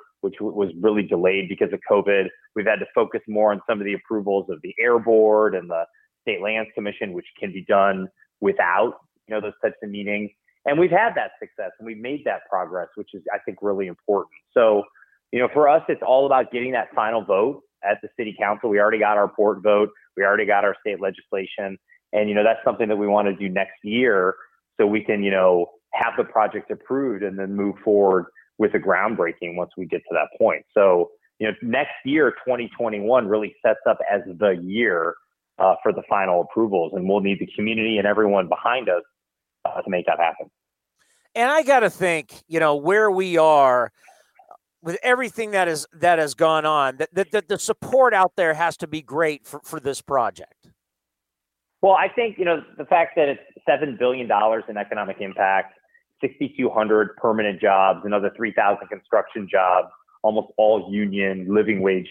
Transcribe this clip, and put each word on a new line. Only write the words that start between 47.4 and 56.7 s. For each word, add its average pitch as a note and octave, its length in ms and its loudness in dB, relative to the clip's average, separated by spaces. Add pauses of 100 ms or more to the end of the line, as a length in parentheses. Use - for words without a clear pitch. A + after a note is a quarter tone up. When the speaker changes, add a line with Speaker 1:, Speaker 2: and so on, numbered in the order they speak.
Speaker 2:
the G3 100 -4
support B3 560 2
out F#3 220 4
there D#3+ 180 2
has E3 220 -2
to E3+ 100 -12
be D#3 160 -10
great D3 440 -4
for, D3 180 -16
for D#3+ 160 -12
this C#3 200 -6
project. - 680 -4 (1120)
Speaker 1:
Well, G3 120 6
I F3+ 140 2
think, A3+ 300 -4
you F#3 60 -4
know, E3+ 180 0 (160)
the D3 60 -12
fact E3 320 0
that D3+ 120 4
it's C3+ 140 -6 (260)
seven C#3+ 300 0
billion B2 300 -2
dollars A2 400 2
in G#2+ 80 -12
economic G2+ 440 -6
impact, F#2+ 540 -2 (460)
sixty-two C3 500 -4